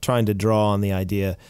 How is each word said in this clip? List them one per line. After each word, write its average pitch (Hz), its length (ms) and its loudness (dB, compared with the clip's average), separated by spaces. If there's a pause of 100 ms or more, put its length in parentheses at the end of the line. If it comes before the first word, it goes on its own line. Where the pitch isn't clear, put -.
trying 120 260 0
to 107 80 0
draw 107 340 2
on 101 120 0
the 101 120 -2
idea, 95 440 -2 (120)